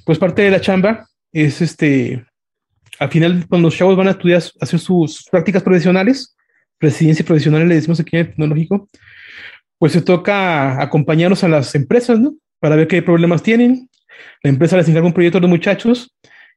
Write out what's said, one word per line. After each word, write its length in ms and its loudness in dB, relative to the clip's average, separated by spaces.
pues, 140 0
parte 220 -2
de 100 2
la 80 2
chamba 480 -2
es, 300 -2
este, 640 -2
al 100 -4
final, 380 0
cuando 220 2
los 80 -6
chavos 180 2
van 140 2
a 20 0
estudiar, 300 0
a 240 -12
hacer 160 -2
sus 500 -2
prácticas 320 -2
profesionales, 720 0
residencia 440 0
profesional, 400 0
le 100 2
decimos 260 -2
aquí 160 -4
en 20 0
el 120 -2
tecnológico, 580 -4
pues, 140 0
se 80 2
toca 800 -2
acompañarlos 640 0
a 20 2
las 260 0
empresas, 460 0
¿no? 140 0
Para 160 0
ver 140 2
qué 120 0
problemas 400 2
tienen. 480 0
La 60 0
empresa 260 2
les 140 2
encarga 180 2
un 60 0
proyecto 240 2
a 40 0
los 80 2
muchachos 640 -2